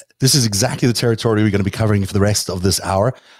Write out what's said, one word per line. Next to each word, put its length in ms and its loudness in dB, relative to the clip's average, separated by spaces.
This 140 2
is 120 2
exactly 420 -2
the 60 0
territory 480 0
we're 80 4
gonna 120 0
be 80 0
covering 360 0
for 60 -10
the 80 0
rest 280 0
of 140 -6
this 180 0
hour. 320 0